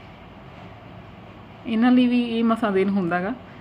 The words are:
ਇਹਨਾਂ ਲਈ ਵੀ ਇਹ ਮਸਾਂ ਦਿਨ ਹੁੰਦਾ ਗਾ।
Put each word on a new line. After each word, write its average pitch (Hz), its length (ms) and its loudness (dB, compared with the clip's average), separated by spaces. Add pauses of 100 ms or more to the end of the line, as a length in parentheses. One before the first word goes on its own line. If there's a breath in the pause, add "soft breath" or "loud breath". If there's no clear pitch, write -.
(1700 loud breath)
ਇਹਨਾਂ 233 240 2
ਲਈ 254 160 6
ਵੀ 240 160 2
ਇਹ 226 200 -2
ਮਸਾਂ 226 280 0
ਦਿਨ 190 180 2
ਹੁੰਦਾ 180 320 -2
ਗਾ। 208 120 -4 (280 loud breath)